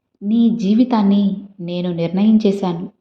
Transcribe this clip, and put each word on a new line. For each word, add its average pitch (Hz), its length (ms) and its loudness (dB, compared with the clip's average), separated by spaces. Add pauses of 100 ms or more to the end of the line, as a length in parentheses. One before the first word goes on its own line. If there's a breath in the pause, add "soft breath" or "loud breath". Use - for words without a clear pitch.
(240)
నీ 226 260 2
జీవితాన్ని 202 880 2 (220)
నేను 175 340 -6
నిర్ణయం 190 540 2
చేశాను. 185 420 -2 (120)